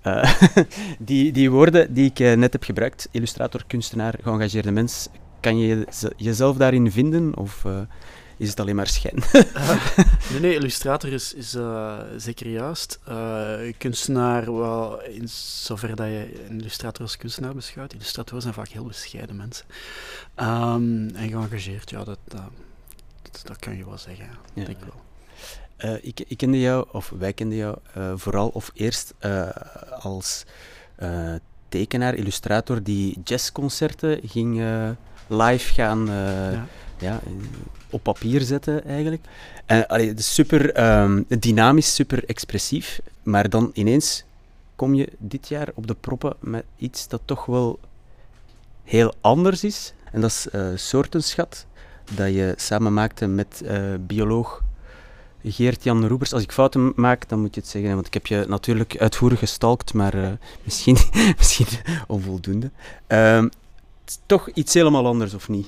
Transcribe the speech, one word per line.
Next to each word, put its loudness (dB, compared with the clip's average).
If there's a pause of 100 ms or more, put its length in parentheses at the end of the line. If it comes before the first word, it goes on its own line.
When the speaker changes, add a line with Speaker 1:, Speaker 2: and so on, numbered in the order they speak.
Speaker 1:
Eh, 2 (360)
<laughs> -10
die, 2
die 4
woorden 6
die 6
ik, -12
eh, 8
net 4
heb -4
gebruikt, -4
illustrator, -4
kunstenaar, -4
geëngageerde -2
mens, -2 (320)
kan 2
je 0
ze-, -6
jezelf 0
daarin 4
vinden 0
of, -6
eh, -2 (560)
is -4
het -8
alleen -2
maar -2
schijn? 0
<laughs> 8
Speaker 2:
Eh, 0 (440)
nee, -2
nee, 2
illustrator -2
is, -8
is, -12
eh, -8 (180)
zeker -12
juist. -8
Eh, -8 (220)
kunstenaar, -2
wel, -4
in -12
zover -10
dat -6
je -10
een -10
illustrator -12
als -10
kunstenaar -10
beschouwt. -14
Illustratoren -12
zijn -8
vaak -12
heel -14
bescheiden -14
mensen. -14 (680)
Ehm, -2
en -8
geëngageerd, -8
ja, -12
dat, -12
dat, -16 (840)
dat, -20
dat -16
kan -12
je -14
wel -16
zeggen, -18 (300)
Speaker 1:
Ja. -10
Speaker 2:
denk -10
ik -12
wel. -20 (760)
Speaker 1:
Eh, -8
ik, -14
ik -12
kende 2
jou, 2
of -10
wij -4
kenden -6
jou, -6 (180)
eh, -6
vooral 0
of -8
eerst, -6
eh, -4 (520)
als, -8 (520)
eh, -6 (340)
tekenaar, -2
illustrator -2
die -2
jazzconcerten -4
ging, -2
eh, -2 (380)
live 4
gaan, 4
eh, -2
Speaker 2:
Ja. -6 (320)
Speaker 1:
ja, -6
in-, -10 (400)
op -6
papier 0
zetten -2
eigenlijk. -4 (420)
En, 2
allee, 2
het -6
is -4
super, 4
ehm, 4
dynamisch, 4
super 0
expressief, -4 (220)
maar 2
dan 2
ineens 2 (520)
kom 0
je 0 (100)
dit -10
jaar -6
op -10
de -4
proppen -6
met -8 (120)
iets -10
dat -8
toch -6
wel 0 (1080)
heel 4
anders 4
is. -6 (200)
En -2
dat 2
is, -6
eh, -4
Soortenschat, -2 (480)
dat 0
je 0
samen 0
maakte 0
met, -2
eh, -2 (180)
bioloog -2 (800)
Geert-Jan 2
Roebers. 0
Als 0
ik -6
fouten 4
maak, 2
dan 0
moet -2
je -6
het -14
zeggen, -2
hè, 2
want -4
ik -12
heb -4
je 0
natuurlijk -2
uitvoerig 4
gestalkt, 0
maar, 2
eh, -2 (320)
misschien, 4 (220)
<laughs> 6
misschien 6 (400)
onvoldoende. -4 (360)
Ehm, 6 (560)
t-, -14
toch 4
iets -2
helemaal 6
anders, 0
of -12
niet? -2